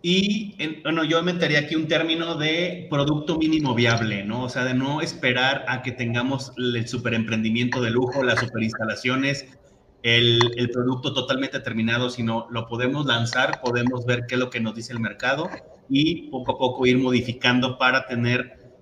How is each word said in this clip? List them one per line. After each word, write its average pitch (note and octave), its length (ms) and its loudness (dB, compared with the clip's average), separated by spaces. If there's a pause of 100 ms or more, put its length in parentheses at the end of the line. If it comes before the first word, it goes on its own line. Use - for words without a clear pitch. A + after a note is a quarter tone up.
Y, G3 560 0
en, D#3 240 -6
bueno, D#3+ 200 0
yo E3 200 2
metería E3 360 2
aquí D3 160 -4
un D#3 120 0
término E3 480 0
de E3 540 -2
producto D3 460 0
mínimo D#3 380 2
viable, A2+ 500 2
¿no? A#2 200 -4
O A#2+ 60 -4
sea, B2+ 140 -4
de B2+ 120 0
no C#3 260 0
esperar C3 680 0
a B2+ 140 -4
que B2+ 100 -6
tengamos B2 640 -2
el A#2+ 320 -2
superemprendimiento A2+ 960 0
de A#2 80 2
lujo, B2 340 0
las A#2+ 160 2
superinstalaciones, A#2 1080 -2 (560)
el, A#2+ 360 6 (160)
el A#2+ 140 0
producto B2+ 460 -2
totalmente C3 440 -2
terminado, A#2+ 520 0
sino A2+ 400 -2
lo A#2 160 -4
podemos C3 400 -2
lanzar, A#2 520 0
podemos A#2+ 460 0
ver A#2+ 220 0
qué B2+ 80 -4
es B2 40 2
lo B2 120 -2
que A#2 100 -4
nos A2 140 -2
dice A2+ 180 -12
el A#2 60 -6
mercado C3 500 -2 (400)
y D#3 400 2
poco B2+ 240 -4
a - 60 -4
poco B2+ 260 0
ir B2+ 140 6
modificando B2 800 2
para C3 260 4
tener, B2 540 -2 (220)